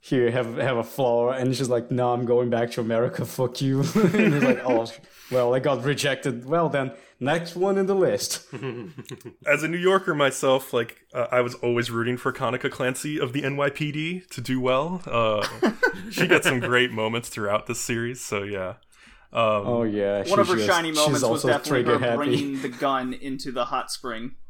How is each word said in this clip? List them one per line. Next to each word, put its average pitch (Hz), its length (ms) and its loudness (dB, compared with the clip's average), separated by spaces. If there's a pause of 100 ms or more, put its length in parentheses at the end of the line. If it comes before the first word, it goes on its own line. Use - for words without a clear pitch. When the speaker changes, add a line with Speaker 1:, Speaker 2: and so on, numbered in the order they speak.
Speaker 1:
"Here, 123 300 2
have, 117 260 -2
have 131 200 0
a 113 80 0
flower." 120 500 2
And 131 200 0
she's 127 140 -2
like, 120 220 0
"No, 123 220 2
I'm 123 140 0
going 120 240 4
back 117 220 0
to - 80 -4
America, 117 440 0
fuck 123 360 -4
you." 135 200 2
<laughs> 160 140 -2
And 208 400 4
he's 147 80 2
like, 254 220 2
"Oh, 113 220 2 (440)
well, 123 240 4
I 131 60 2
got 131 240 0
rejected. 135 600 -2
Well 160 240 2
then, 135 240 -2 (260)
next 165 380 -2
one 196 220 2
in 190 80 2
the 196 80 2
list." 143 520 0 (520)
<laughs> - 480 -14
Speaker 2:
As 147 160 2
a 156 60 -2
New 170 100 -2
Yorker 185 360 2
myself, 135 580 2
like, 117 260 -2 (160)
uh, 123 180 -2
I 123 80 4
was 123 160 0
always 120 340 0
rooting 117 260 -2
for 131 160 -2
Kanika 123 380 -2
Clancy 139 480 -4
of 127 140 -2
the 139 120 -2
N 139 120 -2
Y 143 140 2
P 147 220 -4
D 160 280 -4 (100)
to - 100 -12
do 131 200 -2
well. 143 460 0
Uh, 113 380 2 (360)
<laughs> 440 300 -2
she 170 180 0
gets 170 180 4
some 135 140 2
great 123 320 2
moments 113 360 -2
throughout 104 380 -2
this 117 140 -6
series, 120 400 -4
so 101 240 -4
yeah. 98 300 -6 (600)
Um, 107 320 2
Speaker 1:
Oh, 120 160 0
yeah, 101 460 0
Speaker 3:
One 202 120 4
of 185 60 6
Speaker 1:
she's 185 80 0
Speaker 3:
her - 60 0
Speaker 1:
just, 147 80 2
Speaker 3:
shiny 170 220 2
Speaker 1:
she's 156 80 -2
Speaker 3:
moments 151 240 4
was - 20 0
Speaker 1:
also 135 240 2
Speaker 3:
definitely 143 360 0
her 117 140 2
Speaker 1:
trigger 127 60 0
happy. 120 120 0
Speaker 3:
bringing 143 440 0
the 131 80 -6
gun 127 460 -2
into 135 360 -8
the 123 140 -2
hot 127 260 -6
spring 120 440 -8 (160)